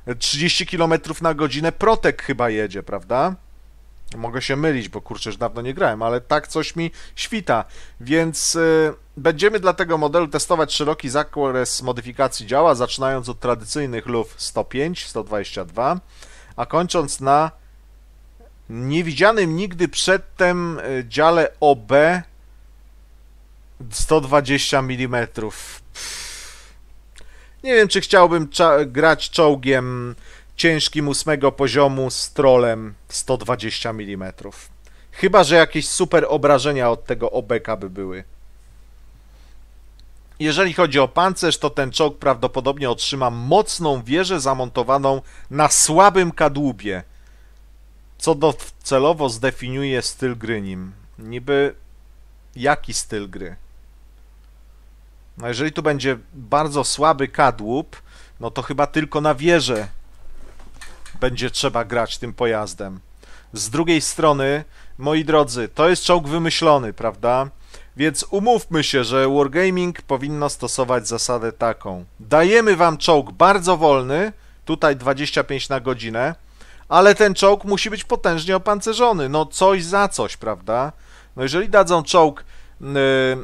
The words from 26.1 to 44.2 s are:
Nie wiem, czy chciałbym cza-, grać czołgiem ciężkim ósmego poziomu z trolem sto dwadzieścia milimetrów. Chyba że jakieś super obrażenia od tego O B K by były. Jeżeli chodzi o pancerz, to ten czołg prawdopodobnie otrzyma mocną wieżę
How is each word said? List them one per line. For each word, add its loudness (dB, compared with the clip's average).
Nie 0
wiem, 8
czy 0
chciałbym 6
cza-, 4
grać 2
czołgiem 0
ciężkim 0
ósmego 0
poziomu 2
z -8
trolem 4
sto -4
dwadzieścia -4
milimetrów. -12
Chyba 6
że 4
jakieś 4
super 2
obrażenia 2
od -2
tego -4
O -2
B -2
K -6
by -10
były. -10
Jeżeli 0
chodzi 2
o 4
pancerz, 0
to -2
ten -2
czołg 0
prawdopodobnie -2
otrzyma -4
mocną 0
wieżę -2